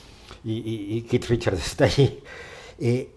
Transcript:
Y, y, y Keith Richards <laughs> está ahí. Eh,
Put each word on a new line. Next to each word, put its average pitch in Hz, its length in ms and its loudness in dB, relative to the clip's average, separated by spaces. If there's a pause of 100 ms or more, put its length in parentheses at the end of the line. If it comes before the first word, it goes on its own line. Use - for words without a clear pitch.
(440)
Y, 110 160 -4
y, 110 380 -4
y 117 60 -2
Keith - 220 0
Richards 104 340 2
<laughs> - 60 -4
está - 200 2
ahí. - 380 4 (540)
Eh, 123 400 0